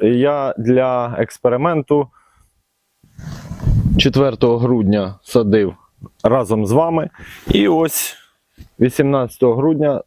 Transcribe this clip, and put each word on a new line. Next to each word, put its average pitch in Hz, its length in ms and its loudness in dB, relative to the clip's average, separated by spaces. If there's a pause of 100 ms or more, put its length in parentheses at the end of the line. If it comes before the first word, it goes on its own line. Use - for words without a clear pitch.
я 135 560 0
для 123 600 0
експерименту 139 880 -2 (1900)
четвертого 123 600 2
грудня 104 640 0
садив 104 520 2 (500)
разом 110 420 0
з 101 60 -2
вами. 160 380 0 (380)
І 202 200 2
ось 160 480 -2 (640)
вісімнадцятого 127 760 0
грудня 143 520 -2